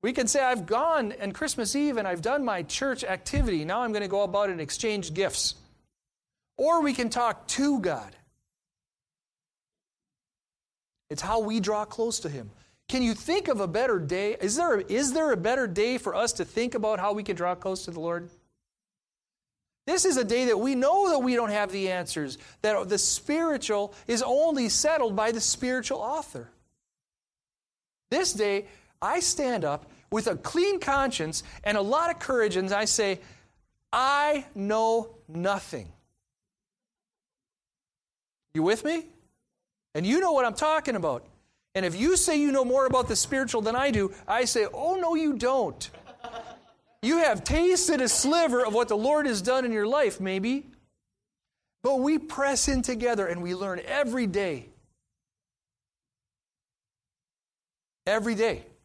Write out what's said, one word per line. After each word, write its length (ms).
We 100
can 140
say, 160
"I've 240
gone 520
on 120
Christmas 440
Eve 220
and 100
I've 140
done 240
my 160
church 420
activity. 640
Now 160
I'm 100
gonna 160
go 140
about 280
and 120
exchange 520
gifts." 420
Or 260
we 120
can 160
talk 400
to 300
God. 360
It's 120
how 180
we 200
draw 260
close 340
to 100
Him. 220
Can 140
you 140
think 320
of 120
a 80
better 320
day? 400
Is 160
there, 240
is 340
there 180
a 60
better 300
day 300
for 180
us 180
to 120
think 300
about 240
how 140
we 100
can 120
draw 200
close 300
to 60
the 80
Lord? 300
This 180
is 120
a 60
day 220
that 140
we 160
know 340
that 100
we 160
don't 140
have 220
the 200
answers, 460
that 260
the 100
spiritual 960
is 160
only 480
settled 460
by 160
the 100
spiritual 580
author. 500
This 220
day, 360
I 180
stand 440
up 220
with 180
a 80
clean 440
conscience 640
and 140
a 40
lot 280
of 100
courage, 360
and 160
I 140
say, 340
"I 520
know 600
nothing." 640
You 100
with 200
me? 220
And 120
you 140
know 120
what 140
I'm 100
talking 400
about. 320
And 100
if 100
you 220
say 200
you 140
know 140
more 220
about 200
the 80
spiritual 460
than 140
I 160
do, 200
I 180
say, 200
"Oh, 300
no, 180
you 200
don't. 560
You 160
have 240
tasted 580
a 80
sliver 560
of 80
what 140
the 100
Lord 300
has 160
done 200
in 80
your 140
life, 340
maybe." 460
But 140
we 200
press 500
in 140
together 460
and 160
we 100
learn 320
every 400
day. 440
Every 260
day. 320